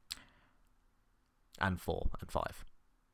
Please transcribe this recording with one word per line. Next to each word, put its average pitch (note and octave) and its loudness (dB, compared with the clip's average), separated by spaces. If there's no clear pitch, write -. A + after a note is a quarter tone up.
And F#2 4
four - 2
and - -8
five. - -2